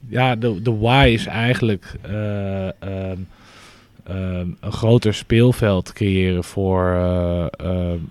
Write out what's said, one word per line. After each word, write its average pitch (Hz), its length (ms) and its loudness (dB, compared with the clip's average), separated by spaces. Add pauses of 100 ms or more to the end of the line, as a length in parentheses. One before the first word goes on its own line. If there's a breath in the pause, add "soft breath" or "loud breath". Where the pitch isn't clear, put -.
Ja, 120 280 2
de, 113 260 -2
de 117 140 0
why 123 360 6
is 113 140 0
eigenlijk, 113 760 -2
eh, 98 680 -4
ehm, 95 500 -8 (840 loud breath)
ehm, 92 440 -6 (120)
een 107 120 -8
groter 110 420 4
speelveld 113 760 2
creëren 92 520 0
voor, 95 420 0
eh, 90 640 0
ehm, 87 480 -4 (120)